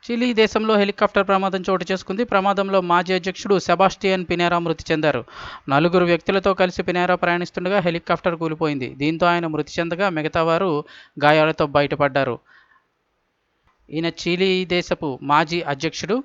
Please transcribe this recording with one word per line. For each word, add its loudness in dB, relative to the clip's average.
చిలీ 0
దేశంలో 2
హెలికాప్టర్ 2
ప్రమాదం 0
చోటు -2
చేసుకుంది. -4
ప్రమాదంలో 2
మాజీ 2
అధ్యక్షుడు 0
సెబాస్టియన్ 2
పినేరా 0
మృతి -4
చెందారు. 0
నలుగురు 4
వ్యక్తులతో 2
కలిసి 0
పినేరా 0
ప్రయాణిస్తుండగా -2
హెలికాప్టర్ -2
కూలిపోయింది. -4
దీంతో 0
ఆయన 2
మృతి -4
చెందగా -2
మిగతా -2
వారు 0
గాయాలతో 4
బయటపడ్డారు. 0
ఈయన -4
చిలీ 0
దేశపు -4
మాజీ 0
అధ్యక్షుడు. -6